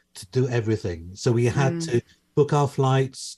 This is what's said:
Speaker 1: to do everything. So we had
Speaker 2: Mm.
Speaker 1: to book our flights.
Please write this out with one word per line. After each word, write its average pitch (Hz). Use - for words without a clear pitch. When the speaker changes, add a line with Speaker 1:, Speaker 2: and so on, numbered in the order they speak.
Speaker 1:
to -
do 127
everything. 104
So 123
we 120
had 135
Speaker 2:
Mm. 170
Speaker 1:
to -
book 147
our 143
flights. 135